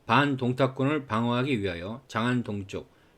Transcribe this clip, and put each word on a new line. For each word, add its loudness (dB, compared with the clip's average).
반동탁군을 2
방어하기 0
위하여 -6
장안 0
동쪽 -8